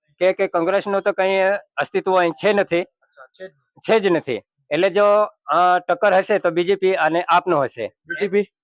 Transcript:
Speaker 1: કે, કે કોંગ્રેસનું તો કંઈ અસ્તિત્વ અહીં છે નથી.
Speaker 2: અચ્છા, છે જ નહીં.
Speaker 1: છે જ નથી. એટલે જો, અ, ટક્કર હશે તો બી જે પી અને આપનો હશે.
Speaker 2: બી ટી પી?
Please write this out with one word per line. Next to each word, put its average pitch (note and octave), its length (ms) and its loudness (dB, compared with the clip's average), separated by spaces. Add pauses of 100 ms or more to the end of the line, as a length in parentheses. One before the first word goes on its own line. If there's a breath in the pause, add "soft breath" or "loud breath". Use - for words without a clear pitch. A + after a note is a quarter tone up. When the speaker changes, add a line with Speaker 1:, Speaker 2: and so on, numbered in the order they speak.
(180)
Speaker 1:
કે, F#3 140 2
કે F#3+ 160 -2
કોંગ્રેસનું F#3+ 540 -2
તો G3+ 100 -2
કંઈ F#3+ 260 -2 (380)
અસ્તિત્વ F#3 400 -2
અહીં F3 160 2
છે G3+ 200 0
નથી. F3 300 0
Speaker 2:
અચ્છા, - 440 -20
છે F#3 220 -20
જ - 40 -20
નહીં. - 440 -4
Speaker 1:
છે A3 40 2
જ G3 60 0
નથી. C#3+ 360 -2 (280)
એટલે F3 200 0
જો, G3+ 140 2 (420)
અ, F3+ 320 2
ટક્કર F3+ 360 0
હશે F#3+ 240 2
તો F3 120 -2
બી E3+ 140 -2
જે F#3+ 120 0
પી F#3+ 180 0
અને E3 280 0
આપનો E3 400 0
હશે. A#2 320 -8 (120)
Speaker 2:
બી E3 140 -12
ટી G3+ 80 -2
પી? G3 180 -2 (180)